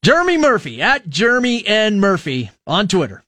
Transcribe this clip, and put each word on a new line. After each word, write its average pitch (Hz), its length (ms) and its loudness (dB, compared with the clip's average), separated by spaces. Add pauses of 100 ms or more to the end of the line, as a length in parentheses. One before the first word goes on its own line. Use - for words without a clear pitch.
Jeremy 339 340 2
Murphy, 208 440 0
at 247 260 0
Jeremy 240 580 0
N 214 340 0
Murphy 156 500 -2 (160)
on 180 220 -2
Twitter. 143 400 -2